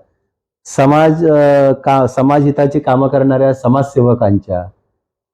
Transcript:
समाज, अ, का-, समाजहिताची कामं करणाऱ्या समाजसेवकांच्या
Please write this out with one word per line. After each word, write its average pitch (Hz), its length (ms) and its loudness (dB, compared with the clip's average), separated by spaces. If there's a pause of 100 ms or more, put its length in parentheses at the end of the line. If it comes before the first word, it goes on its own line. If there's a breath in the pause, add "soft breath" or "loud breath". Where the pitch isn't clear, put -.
(640)
समाज, 156 640 0
अ, 143 460 2
का-, 135 340 -2
समाजहिताची 143 720 0
कामं 131 280 -2
करणाऱ्या 135 460 0
समाजसेवकांच्या 120 1080 -2 (720)